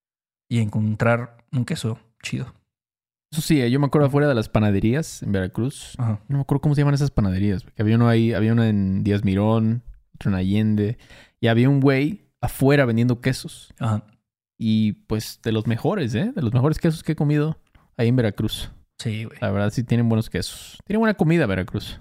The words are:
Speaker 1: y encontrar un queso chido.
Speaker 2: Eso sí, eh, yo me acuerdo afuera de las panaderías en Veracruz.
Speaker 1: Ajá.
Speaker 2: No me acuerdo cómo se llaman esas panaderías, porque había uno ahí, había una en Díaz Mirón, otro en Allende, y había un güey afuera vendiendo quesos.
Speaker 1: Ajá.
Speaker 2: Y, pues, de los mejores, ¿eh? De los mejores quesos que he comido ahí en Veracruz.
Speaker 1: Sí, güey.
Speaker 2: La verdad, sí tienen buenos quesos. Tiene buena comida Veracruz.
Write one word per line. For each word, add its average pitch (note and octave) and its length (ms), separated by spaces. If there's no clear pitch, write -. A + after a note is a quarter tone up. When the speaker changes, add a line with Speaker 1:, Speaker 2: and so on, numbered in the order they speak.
Speaker 1:
y A#2 100
encontrar A2 760
un B2 140
queso A2+ 340
chido. - 300
Speaker 2:
Eso D#3 100
sí, D3 200
eh, A#2 80
yo C3+ 100
me C#3+ 80
acuerdo D3 200
afuera C#3+ 200
de C#3 80
las G#2+ 140
panaderías G#2+ 720
en G#2+ 80
Veracruz. G2+ 680
Speaker 1:
Ajá. A2 300
Speaker 2:
No C#3 100
me C#3 40
acuerdo C#3 200
cómo D3 140
se D3 60
llaman C#3+ 120
esas C#3 180
panaderías, G2 520
porque - 180
había A2 140
uno A#2 120
ahí, A2+ 260
había G#2+ 200
una A2+ 160
en G2 340
Díaz G2+ 200
Mirón, A2 600
otro - 160
en F#2+ 40
Allende, G#2 640
y A2+ 60
había A#2 220
un C#3 120
güey C#3 480
afuera C3+ 440
vendiendo A#2 360
quesos. - 580
Speaker 1:
Ajá. G#2+ 240
Speaker 2:
Y, A2 360
pues, - 360
de A#2 80
los A2 160
mejores, B2+ 480
¿eh? G3+ 180
De F#3+ 80
los A#2 120
mejores C3+ 260
quesos D#3+ 240
que E3 80
he D#3 40
comido D3+ 440
ahí A#2 100
en B2 80
Veracruz. A2 560
Speaker 1:
Sí, A2 280
güey. - 160
Speaker 2:
La G#2+ 100
verdad, G2+ 200
sí A#2+ 120
tienen A#2 240
buenos A2 220
quesos. - 560
Tiene G#3+ 140
buena A3 160
comida D#3+ 300
Veracruz. F#2+ 560